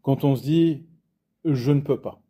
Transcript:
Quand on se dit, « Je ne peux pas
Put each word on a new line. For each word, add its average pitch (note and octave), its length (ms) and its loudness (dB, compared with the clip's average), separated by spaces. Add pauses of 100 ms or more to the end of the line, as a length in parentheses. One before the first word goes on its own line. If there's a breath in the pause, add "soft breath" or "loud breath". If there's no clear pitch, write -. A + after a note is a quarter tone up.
Quand C3+ 240 0
on C#3 100 2
se A2+ 80 -8
dit, « D#3+ 420 0 (600)
Je C3+ 260 0
ne C#3+ 80 4
peux C#3 220 -4
pas - 280 -14